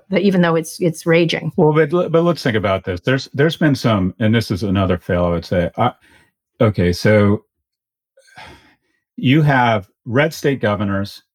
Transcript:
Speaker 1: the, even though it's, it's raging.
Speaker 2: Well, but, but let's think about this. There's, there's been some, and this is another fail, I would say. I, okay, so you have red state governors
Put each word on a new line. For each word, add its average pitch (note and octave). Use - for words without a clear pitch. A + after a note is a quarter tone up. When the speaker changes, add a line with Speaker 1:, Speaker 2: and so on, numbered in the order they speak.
Speaker 1:
the, F#3+
even F#3
though E3+
it's, D#3+
it's E3
raging. E3
Speaker 2:
Well, D#3
but, D#3+
but E3
let's E3+
think A#2
about F#2+
this. F2+
There's, C3+
there's D#3
been D3+
some, G2+
and A2
this A2
is F#2+
another F#2+
fail, F2
I F2
would E2+
say. F2
I, A#2
okay, F#2+
so G#2
you C#3
have B2
red C#3
state C#3
governors G2+